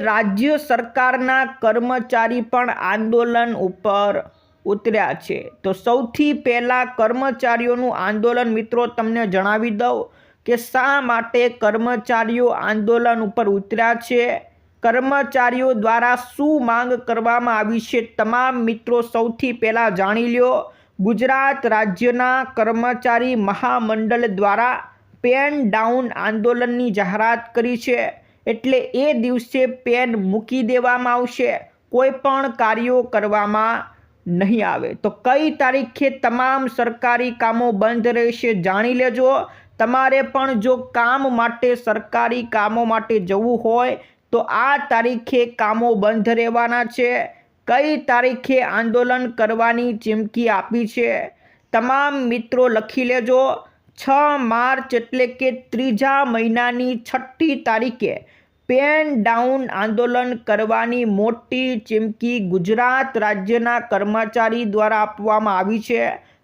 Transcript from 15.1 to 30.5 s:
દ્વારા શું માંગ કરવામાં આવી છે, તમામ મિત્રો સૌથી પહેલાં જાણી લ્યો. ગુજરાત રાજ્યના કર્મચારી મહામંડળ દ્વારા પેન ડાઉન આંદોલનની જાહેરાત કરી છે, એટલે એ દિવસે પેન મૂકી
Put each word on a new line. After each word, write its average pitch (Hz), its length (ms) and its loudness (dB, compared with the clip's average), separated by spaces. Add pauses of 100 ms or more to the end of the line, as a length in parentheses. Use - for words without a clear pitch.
દ્વારા 226 480 2
શું 294 480 0
માંગ 247 260 0 (140)
કરવામાં 233 480 0
આવી 220 300 -2
છે, 233 180 -2 (100)
તમામ 240 540 0
મિત્રો 233 400 0
સૌથી 233 500 -2
પહેલાં 220 400 0
જાણી 220 280 0
લ્યો. 247 260 2 (440)
ગુજરાત 262 680 0
રાજ્યના 240 800 0 (100)
કર્મચારી 233 840 0
મહામંડળ 220 920 0
દ્વારા 202 560 0 (380)
પેન 277 420 2
ડાઉન 226 420 0 (140)
આંદોલનની 240 720 0
જાહેરાત 214 520 0 (100)
કરી 240 300 0
છે, 240 160 0 (460)
એટલે 247 340 0 (220)
એ - 20 2 (100)
દિવસે 247 480 -2 (220)
પેન 240 400 0
મૂકી 226 400 -2